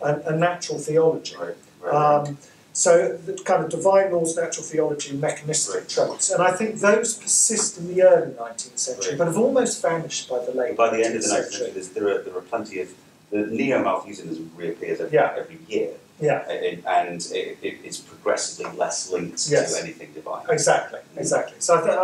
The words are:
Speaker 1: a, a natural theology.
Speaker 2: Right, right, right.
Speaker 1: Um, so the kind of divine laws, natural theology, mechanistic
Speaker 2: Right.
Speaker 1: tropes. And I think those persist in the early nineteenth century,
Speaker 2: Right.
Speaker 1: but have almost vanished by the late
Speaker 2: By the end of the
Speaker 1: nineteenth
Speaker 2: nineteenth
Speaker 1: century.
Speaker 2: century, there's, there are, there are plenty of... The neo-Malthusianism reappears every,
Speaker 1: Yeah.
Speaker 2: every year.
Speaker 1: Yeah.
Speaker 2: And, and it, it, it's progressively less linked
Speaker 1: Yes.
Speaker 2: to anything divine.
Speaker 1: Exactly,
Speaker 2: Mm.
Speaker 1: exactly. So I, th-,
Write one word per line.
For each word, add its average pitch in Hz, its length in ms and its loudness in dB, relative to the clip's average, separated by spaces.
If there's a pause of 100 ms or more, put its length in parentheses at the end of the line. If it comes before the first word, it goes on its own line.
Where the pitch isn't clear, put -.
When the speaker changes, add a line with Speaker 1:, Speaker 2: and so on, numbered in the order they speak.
Speaker 1:
a, 147 140 2 (180)
a - 20 0
natural 175 440 -2
theology. 156 560 2
Speaker 2:
Right, - 200 -10 (260)
right, - 120 -2
right. 147 360 4
Speaker 1:
Um, 143 80 -8 (340)
so 170 460 4
the - 160 -8
kind 175 300 0
of 160 60 -4
divine 190 440 4
laws, 165 240 0
natural 165 280 -4
theology, 147 520 -2
mechanistic 143 580 -2
Speaker 2:
Right. - 140 -6
Speaker 1:
tropes. - 420 0
And 175 100 2
I 180 100 6
think - 280 -2
those 220 380 4
persist - 600 0
in 170 160 -6
the 185 80 4
early 165 340 8
nineteenth - 440 -10
century, 143 320 -4
Speaker 2:
Right. 139 60 -4
Speaker 1:
but 165 100 2
have 165 100 0
almost 247 440 2
vanished 165 480 -2
by 123 160 -2
the 127 60 -4
late 127 260 -2
Speaker 2:
By 113 180 4
the 113 80 2
end 113 120 0
of 107 60 -4
the 101 60 0
Speaker 1:
nineteenth - 20 0
Speaker 2:
nineteenth - 220 0
Speaker 1:
century. - 0 -
Speaker 2:
century, 120 220 -4
there's, 92 160 -10
there 104 180 -2
are, 98 160 0
there 90 140 -10
are 90 40 -4
plenty 95 380 -8
of... - 140 -8 (360)
The 104 180 -2
neo-Malthusianism 104 1080 -2
reappears 85 460 -6
every, - 120 -2
Speaker 1:
Yeah. - 240 4
Speaker 2:
every - 300 -10
year. 175 220 -2 (320)
Speaker 1:
Yeah. - 280 0
Speaker 2:
And, 87 360 -6
and 90 360 0 (100)
it, 92 300 -6
it, - 220 -8
it's 87 160 -12
progressively - 800 -4
less - 340 -4
linked 87 380 -4
Speaker 1:
Yes. - 260 2
Speaker 2:
to - 80 -4
anything - 300 -14
divine. - 360 -10
Speaker 1:
Exactly, - 500 2 (140)
Speaker 2:
Mm. - 60 -10
Speaker 1:
exactly. - 400 -2
So 170 180 6
I, 160 40 0
th-, - 220 2